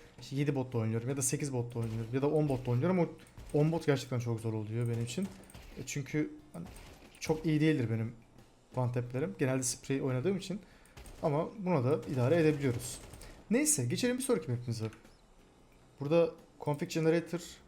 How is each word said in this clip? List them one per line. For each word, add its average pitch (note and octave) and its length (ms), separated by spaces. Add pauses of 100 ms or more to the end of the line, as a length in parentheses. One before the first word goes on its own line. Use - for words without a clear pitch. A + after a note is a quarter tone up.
(200)
İşte - 160
yedi C#3+ 180
botla B2+ 240
oynuyorum A2 300
ya C#3 80
da C#3 60
sekiz C#3 300
botla A#2+ 280
oynuyorum A2+ 340
ya C3+ 80
da D3 80
on D3+ 180
botla B2 240
oynuyorum. E3+ 260
O E3 100 (440)
on D3+ 200
bot E3 140
gerçekten C3 320
çok A#2 220
zor A2 120
oluyor A2 360
benim A#2 160
için. F#3+ 240 (500)
E, A#2+ 80
çünkü D3+ 440 (220)
hani E3+ 140 (540)
çok D#3+ 260
iyi D3+ 140
değildir D3 300
benim A2+ 220 (640)
one B2 160
tap'lerim. B2+ 460
Genelde C3 240
spray C#3 400
oynadığım C3+ 340
için. F3 240 (600)
Ama D#3 260 (100)
buna F3 260
da D3+ 160 (120)
idare C3+ 280
edebiliyoruz. C#3 580 (520)
Neyse, B3+ 340
geçelim A#3+ 340
bir C4 40
sonraki A3+ 280
map'imize. A#2 360 (1120)
Burada D#3+ 300 (300)
config D3 300
generator E3 500 (280)